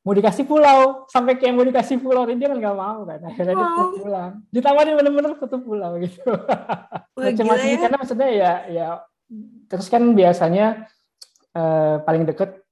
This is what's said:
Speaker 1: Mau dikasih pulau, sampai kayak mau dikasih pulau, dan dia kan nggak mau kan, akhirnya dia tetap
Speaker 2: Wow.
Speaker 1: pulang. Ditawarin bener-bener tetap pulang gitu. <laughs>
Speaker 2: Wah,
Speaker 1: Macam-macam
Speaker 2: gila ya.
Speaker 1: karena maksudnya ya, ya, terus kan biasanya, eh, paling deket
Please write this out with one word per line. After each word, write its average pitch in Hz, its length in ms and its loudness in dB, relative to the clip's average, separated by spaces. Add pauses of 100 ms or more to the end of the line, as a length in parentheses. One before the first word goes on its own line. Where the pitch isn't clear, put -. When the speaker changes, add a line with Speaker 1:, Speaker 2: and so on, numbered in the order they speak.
Speaker 1:
Mau 202 120 -2
dikasih 208 320 2
pulau, 277 600 4
sampai 254 300 0
kayak 254 160 0
mau 247 80 2
dikasih 254 360 0
pulau, 254 280 0
dan 233 100 -4
dia 277 140 -2
kan 269 80 -4
nggak 208 160 -4
mau 202 320 -8
kan, 156 160 -14
akhirnya 180 320 -4
dia 370 140 2
tetap 339 180 0
Speaker 2:
Wow. 370 120 -6
Speaker 1:
pulang. 190 340 -8 (180)
Ditawarin 285 460 2
bener-bener 285 400 2
tetap 254 260 -8
pulang 202 380 -8
gitu. 180 260 -10 (480)
<laughs> - 400 -14
Speaker 2:
Wah, 262 80 -10
Speaker 1:
Macam-macam 226 400 0
Speaker 2:
gila 269 80 0
ya. 240 100 0
Speaker 1:
karena 240 180 0
maksudnya 262 320 -2
ya, 190 220 2 (160)
ya, 165 200 -6 (800)
terus 190 200 -8
kan 240 140 2 (100)
biasanya, 180 760 2 (600)
eh, 160 500 0
paling 160 240 0
deket 190 240 -2 (220)